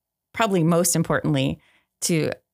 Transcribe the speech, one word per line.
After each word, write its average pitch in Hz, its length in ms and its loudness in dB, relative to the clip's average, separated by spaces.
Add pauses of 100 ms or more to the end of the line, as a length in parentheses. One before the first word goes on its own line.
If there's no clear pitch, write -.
(320)
probably 196 320 0
most 170 320 2
importantly, 151 640 -2 (420)
to 160 300 -2 (220)